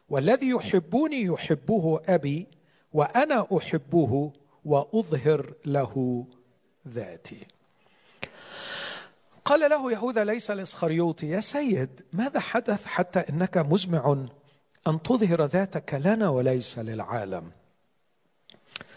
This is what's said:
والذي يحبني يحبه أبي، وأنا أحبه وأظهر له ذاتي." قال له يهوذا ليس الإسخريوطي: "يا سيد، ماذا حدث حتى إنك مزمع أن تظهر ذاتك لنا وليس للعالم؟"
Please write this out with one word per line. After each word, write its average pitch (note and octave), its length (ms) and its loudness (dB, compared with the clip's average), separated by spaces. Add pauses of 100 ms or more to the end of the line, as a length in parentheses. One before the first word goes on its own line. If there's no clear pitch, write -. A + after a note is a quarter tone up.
والذي G3+ 400 2
يحبني A#3+ 760 0
يحبه D#3+ 800 0
أبي، D#3 420 0 (460)
وأنا A#3 540 2 (100)
أحبه D3 720 0 (340)
وأظهر D3 880 0 (120)
له B2+ 600 -2 (640)
ذاتي." G2+ 600 -12 (2000)
قال D4 240 6
له C4+ 220 2
يهوذا A3 320 0
ليس G#3+ 280 -2
الإسخريوطي: E3 800 -2
"يا F3+ 100 -2
سيد، A3 720 -2
ماذا A3+ 260 -2
حدث - 460 -2
حتى - 340 0
إنك E3+ 380 -2
مزمع D3 680 2 (640)
أن D#3+ 160 2
تظهر F3 420 2
ذاتك F3+ 480 -2
لنا F#3+ 360 2
وليس B2+ 500 0
للعالم؟" G#2 720 -6 (1500)